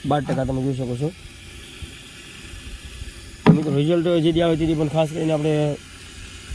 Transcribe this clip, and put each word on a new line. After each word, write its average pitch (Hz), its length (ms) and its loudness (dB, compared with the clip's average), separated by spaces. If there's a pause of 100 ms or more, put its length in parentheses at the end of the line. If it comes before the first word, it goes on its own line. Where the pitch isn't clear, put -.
બાર 143 160 2
ટકા, 135 220 0
તમે 131 180 0
જોઈ 135 120 2
શકો 123 220 -2
છો. 151 160 -2 (2500)
મિત્રો 151 240 2
રિઝલ્ટ 165 460 4
જે 165 100 6
દી 165 80 2
આવે 165 160 4
તે 160 100 2
દી 160 80 4
પણ 151 140 2
ખાસ 156 240 4
કરીને 160 200 0
આપણે 151 440 2 (800)